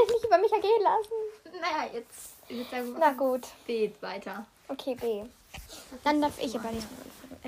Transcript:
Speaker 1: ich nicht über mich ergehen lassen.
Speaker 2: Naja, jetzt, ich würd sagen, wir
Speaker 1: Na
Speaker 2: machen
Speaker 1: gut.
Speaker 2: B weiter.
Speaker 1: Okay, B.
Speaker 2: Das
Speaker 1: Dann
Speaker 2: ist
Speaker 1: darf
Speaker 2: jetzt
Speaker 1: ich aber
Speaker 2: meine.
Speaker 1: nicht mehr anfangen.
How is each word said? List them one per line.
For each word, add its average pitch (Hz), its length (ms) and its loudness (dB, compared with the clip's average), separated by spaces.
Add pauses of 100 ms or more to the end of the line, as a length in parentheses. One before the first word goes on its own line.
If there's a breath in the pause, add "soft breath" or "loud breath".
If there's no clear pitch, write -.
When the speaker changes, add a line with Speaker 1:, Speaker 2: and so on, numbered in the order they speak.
Speaker 1:
ich 440 80 4
nicht 466 120 2
über 415 140 6
mich 415 140 2
ergehen 427 300 4
lassen. 415 800 0
Speaker 2:
Naja, 320 320 -2
jetzt, - 420 -12 (140)
ich 247 100 -8
würd 247 120 -8
sagen, 247 160 -4
wir 247 120 -8
Speaker 1:
Na 320 80 8
Speaker 2:
machen 277 120 4
Speaker 1:
gut. 254 280 0 (200)
Speaker 2:
B 220 240 0 (100)
weiter. 196 460 -10 (220)
Speaker 1:
Okay, 269 260 -6
B. 220 300 -4 (280)
Speaker 2:
Das - 500 -16
Speaker 1:
Dann 302 140 4
Speaker 2:
ist 294 60 4
Speaker 1:
darf 294 180 0
Speaker 2:
jetzt 285 80 -2
Speaker 1:
ich 226 80 -4
aber 233 80 -6
Speaker 2:
meine. 226 120 -4
Speaker 1:
nicht 220 140 -8
mehr - 140 -14
anfangen. - 440 -18